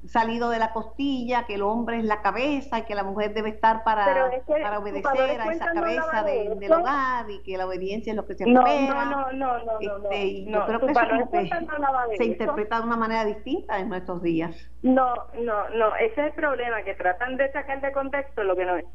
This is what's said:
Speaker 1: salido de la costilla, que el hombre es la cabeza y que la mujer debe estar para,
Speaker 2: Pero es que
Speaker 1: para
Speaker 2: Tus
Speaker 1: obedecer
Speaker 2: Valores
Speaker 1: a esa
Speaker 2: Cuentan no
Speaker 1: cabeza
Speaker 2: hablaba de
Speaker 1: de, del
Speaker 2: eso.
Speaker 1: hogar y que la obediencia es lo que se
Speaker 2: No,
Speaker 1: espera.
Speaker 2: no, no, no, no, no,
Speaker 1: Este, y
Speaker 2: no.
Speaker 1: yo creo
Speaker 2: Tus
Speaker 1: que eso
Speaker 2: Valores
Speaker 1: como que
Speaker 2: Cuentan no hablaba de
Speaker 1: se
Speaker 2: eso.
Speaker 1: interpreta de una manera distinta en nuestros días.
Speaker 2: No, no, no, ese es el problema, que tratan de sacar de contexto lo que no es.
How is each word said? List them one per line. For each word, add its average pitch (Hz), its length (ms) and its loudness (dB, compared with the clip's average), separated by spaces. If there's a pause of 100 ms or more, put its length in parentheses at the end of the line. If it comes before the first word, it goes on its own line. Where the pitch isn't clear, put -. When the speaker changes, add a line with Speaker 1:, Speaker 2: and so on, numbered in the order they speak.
Speaker 1:
salido 233 440 2
de 226 80 0
la 220 120 2
costilla, 247 760 -2
que 202 80 -4
el 202 80 0
hombre 226 340 0
es 226 80 0
la 208 160 2
cabeza 240 580 0
y 220 40 -6
que 220 120 -6
la 202 80 0
mujer 208 300 -2
debe 220 160 -2
estar 226 340 2
para, 214 220 4
Speaker 2:
Pero 254 220 6
es 254 180 -2
que 302 80 2
Speaker 1:
para 214 220 0
Speaker 2:
Tus 208 80 -4
Speaker 1:
obedecer 202 200 -4
Speaker 2:
Valores 262 280 4
Speaker 1:
a - 20 2
esa 233 100 -2
Speaker 2:
Cuentan 330 320 -2
no 311 60 0
Speaker 1:
cabeza 330 220 0
Speaker 2:
hablaba 320 200 0
de 302 140 2
Speaker 1:
de, 208 180 0
del 196 80 -8
Speaker 2:
eso. 320 160 6
Speaker 1:
hogar 262 500 0
y 196 140 -10
que 190 140 -6
la 185 80 -2
obediencia 190 460 -4
es 220 40 -2
lo 196 100 -4
que 190 100 -8
se 196 100 -2
Speaker 2:
No, 247 200 8
Speaker 1:
espera. 277 400 2
Speaker 2:
no, 269 260 -2
no, - 20 -
no, 262 320 -2
no, 220 140 -4 (180)
no, 202 140 -10
Speaker 1:
Este, 202 140 -2
y 196 200 -4
Speaker 2:
no. 214 140 0
Speaker 1:
yo 196 80 0
creo 220 120 0
Speaker 2:
Tus 262 60 2
Speaker 1:
que 277 60 2
eso 269 100 6
Speaker 2:
Valores 226 180 2
Speaker 1:
como 240 120 -2
que 349 60 2 (120)
Speaker 2:
Cuentan 339 160 -4
no 320 80 -8
hablaba 269 340 0
de 220 100 -2
Speaker 1:
se 240 60 2
Speaker 2:
eso. 226 80 0
Speaker 1:
interpreta 220 480 -2
de 226 60 -4
una 233 100 0
manera 226 300 0
distinta 208 540 -4
en 190 100 -4
nuestros 185 320 -6
días. 165 480 -2 (120)
Speaker 2:
No, 254 320 4 (280)
no, 214 300 -2
no, 220 260 2
ese 226 240 0
es 294 60 2
el 302 60 -4
problema, 240 500 -2
que 190 100 -4
tratan 185 420 -2
de 269 160 -2
sacar 277 300 -6
de 269 100 -2
contexto 269 520 -4
lo 190 120 2
que 185 100 0
no 180 120 0
es. - 180 -6